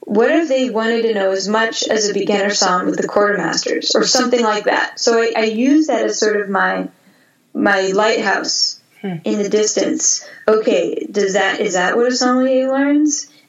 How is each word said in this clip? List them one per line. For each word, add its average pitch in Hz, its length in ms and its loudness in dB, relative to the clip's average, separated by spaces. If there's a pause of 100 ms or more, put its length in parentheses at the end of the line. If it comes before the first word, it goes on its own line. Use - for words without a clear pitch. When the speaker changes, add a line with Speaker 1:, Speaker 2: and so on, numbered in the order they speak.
Speaker 1:
what 233 320 0
if 320 160 2
they 262 200 0
wanted 220 340 -2
to 226 120 0
know 190 160 0
as 190 180 -4
much 220 380 -2
as - 220 0
a 202 60 -2
beginner 202 360 0
som 190 360 0
with 180 120 -2
the 190 100 -2
quartermasters - 880 -2
or 220 100 2
something 247 380 0
like 208 220 0
that?" - 340 -2
So 226 220 2
I, 226 160 0
I 220 80 0
use 269 420 2
that 220 180 0
as 214 140 -2
sort 208 220 2
of 196 80 -4
my, 185 400 -2 (680)
my 196 380 2
lighthouse 214 840 0 (220)
Speaker 2:
Hmm. 185 240 -6
Speaker 1:
in 214 180 -2
the 196 60 -2
distance. 202 760 0 (220)
Okay, 175 640 0
does 196 220 0
that, 190 260 0
is 196 160 -2
that 185 220 0
what 240 100 2
a 254 80 0
sommelier 254 560 2
learns? 285 580 0 (200)